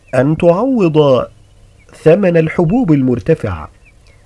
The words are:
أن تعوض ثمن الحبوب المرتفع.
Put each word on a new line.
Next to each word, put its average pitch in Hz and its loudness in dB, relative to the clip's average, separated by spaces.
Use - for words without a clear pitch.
أن 143 0
تعوض 170 0
ثمن 175 2
الحبوب 170 0
المرتفع. 123 -2